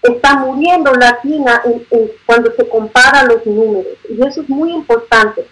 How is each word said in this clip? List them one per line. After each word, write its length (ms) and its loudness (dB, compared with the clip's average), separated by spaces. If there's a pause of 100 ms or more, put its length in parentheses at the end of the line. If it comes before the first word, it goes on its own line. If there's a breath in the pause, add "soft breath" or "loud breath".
está 320 2
muriendo 580 0
latina 680 0
en, 280 -2
en, 200 0 (140)
cuando 280 2
se 140 -2
compara 560 2
los 220 0
números. 480 -2 (160)
Y 160 -2
eso 160 -6
es 80 -12
muy 220 -2
importante. 800 -2